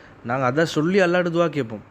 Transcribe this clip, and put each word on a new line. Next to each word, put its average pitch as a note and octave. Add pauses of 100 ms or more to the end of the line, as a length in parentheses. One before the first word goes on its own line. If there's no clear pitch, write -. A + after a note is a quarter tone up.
(240)
நாங்க B2+
அதை C#3
சொல்லி E3
அல்லாஹ்ட்ட F3
துவா E3+
கேட்போம் A2+